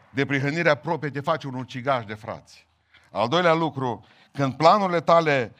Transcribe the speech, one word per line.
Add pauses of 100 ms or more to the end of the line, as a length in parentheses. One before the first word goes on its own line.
(100)
neprihănirea
proprie,
te
faci
un
ucigaș
de
frați. (420)
Al
doilea
lucru, (260)
când
planurile
tale